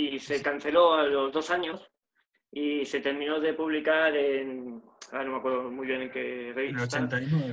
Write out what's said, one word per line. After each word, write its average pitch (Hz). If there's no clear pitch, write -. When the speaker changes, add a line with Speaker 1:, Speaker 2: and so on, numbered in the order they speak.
Speaker 1:
y 131
se 143
Speaker 2:
Sí. 135
Speaker 1:
canceló 151
a 156
los 139
dos 160
años 175
y 147
se 139
terminó 143
de 156
publicar 156
en, 135
ahora 131
no 131
me 131
acuerdo 127
muy 131
bien 131
en 127
qué 123
Speaker 2:
En 120
el 120
Speaker 1:
revista, 131
Speaker 2:
ochenta 123
y 135
nueve, 151